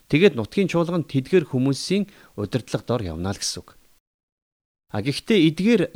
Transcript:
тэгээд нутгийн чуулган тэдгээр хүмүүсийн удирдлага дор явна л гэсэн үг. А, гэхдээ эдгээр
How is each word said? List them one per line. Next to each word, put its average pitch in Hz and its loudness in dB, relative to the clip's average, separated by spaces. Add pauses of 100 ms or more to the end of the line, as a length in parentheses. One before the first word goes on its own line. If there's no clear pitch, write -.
тэгээд 151 4
нутгийн 170 -2
чуулган 170 0
тэдгээр 143 0
хүмүүсийн 139 -2 (320)
удирдлага 110 -4
дор 117 -2
явна 87 -6
л - -16
гэсэн - -8
үг. - -20 (1120)
А, 104 -6
гэхдээ 160 2
эдгээр 190 2 (140)